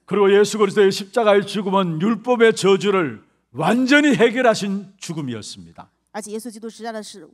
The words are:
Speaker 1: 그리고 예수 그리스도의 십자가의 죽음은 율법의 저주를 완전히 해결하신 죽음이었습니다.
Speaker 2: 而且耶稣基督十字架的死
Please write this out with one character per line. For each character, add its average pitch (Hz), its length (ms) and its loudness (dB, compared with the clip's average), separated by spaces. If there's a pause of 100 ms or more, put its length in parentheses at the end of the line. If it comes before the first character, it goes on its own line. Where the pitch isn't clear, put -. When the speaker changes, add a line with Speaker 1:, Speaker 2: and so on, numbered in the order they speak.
Speaker 1:
그리고 196 260 2
예수 202 280 4
그리스도의 196 320 2
십자가의 202 560 0
죽음은 185 540 -2
율법의 226 540 2
저주를 185 680 0 (280)
완전히 247 640 2
해결하신 208 840 0
죽음이었습니다. 107 880 -12 (240)
Speaker 2:
而 214 100 -12
且 202 120 -16
耶 220 40 -10
稣 226 140 -12
基 214 80 -20
督 220 100 -14
十 - 80 -20
字 214 60 -18
架 233 80 -10
的 220 100 -10
死 185 320 -20